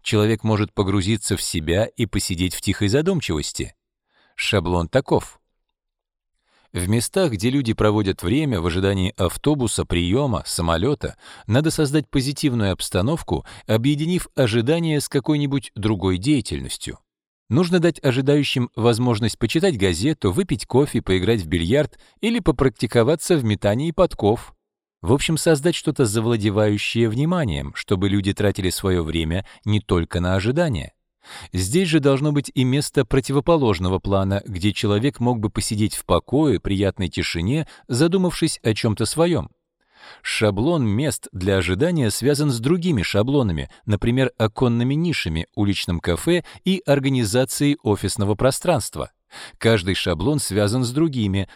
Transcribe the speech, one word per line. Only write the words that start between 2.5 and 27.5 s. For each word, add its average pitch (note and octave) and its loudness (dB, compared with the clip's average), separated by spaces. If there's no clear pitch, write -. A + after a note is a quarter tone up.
в - -10
тихой G2+ -2
задумчивости. C#3 -2
Шаблон F2 0
таков. - -2
В F2+ -4
местах, A#2+ 0
где A2+ -2
люди B2+ 0
проводят G#2 0
время A#2+ 0
в E2+ -2
ожидании F#2+ 0
автобуса, A2+ 0
приёма, F2+ 0
самолёта, E2+ -2
надо D3+ 2
создать D3+ 0
позитивную B2+ 0
обстановку, F#2+ -2
объединив D3 0
ожидание C#3+ 0
с - -8
какой-нибудь C#3+ -2
другой F#2+ 0
деятельностью. F2+ -4
Нужно F3 2
дать E3 0
ожидающим C3+ 2
возможность A2+ 2
почитать D#3+ 0
газету, F#2+ 0
выпить E3+ -2
кофе, C3 2
поиграть F#2+ 2
в D#2+ -10
бильярд F2+ 0
или A#3 0
попрактиковаться C3 2
в C3 0
метании G#2+ 0
подков. A#2+ 0
В F#2 2
общем, D3 0
создать D#3+ 2
что-то C#3+ 0
завладевающее G#2+ 0
вниманием, A#2 -2